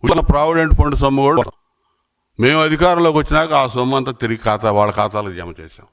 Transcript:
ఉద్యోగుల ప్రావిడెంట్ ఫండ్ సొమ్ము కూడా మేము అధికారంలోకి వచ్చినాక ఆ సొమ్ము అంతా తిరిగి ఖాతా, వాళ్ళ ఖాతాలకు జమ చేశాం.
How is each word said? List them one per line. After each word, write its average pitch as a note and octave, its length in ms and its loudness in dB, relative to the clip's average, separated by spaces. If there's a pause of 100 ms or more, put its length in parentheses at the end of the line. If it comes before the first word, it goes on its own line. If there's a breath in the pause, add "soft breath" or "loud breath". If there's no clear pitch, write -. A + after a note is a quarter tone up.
ఉద్యోగుల D#3+ 260 0
ప్రావిడెంట్ D#3 440 2
ఫండ్ D3 220 0
సొమ్ము C3+ 260 0
కూడా C#3+ 200 2 (960)
మేము C#3+ 200 2
అధికారంలోకి D#3+ 580 2
వచ్చినాక D#3 340 0
ఆ C#3 160 2
సొమ్ము B2+ 280 -2
అంతా C3+ 160 -4
తిరిగి A#2 240 -6
ఖాతా, G#2+ 340 -2
వాళ్ళ G#2 220 2
ఖాతాలకు G#2 420 -4
జమ F2 260 -14
చేశాం. D#2+ 320 -20